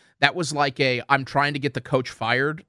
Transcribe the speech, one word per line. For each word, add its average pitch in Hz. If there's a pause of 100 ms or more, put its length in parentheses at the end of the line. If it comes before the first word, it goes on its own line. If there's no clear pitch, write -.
(200)
that 139
was 156
like 143
a, 127
"I'm 135
trying 143
to 143
get 135
the 127
coach 131
fired" 135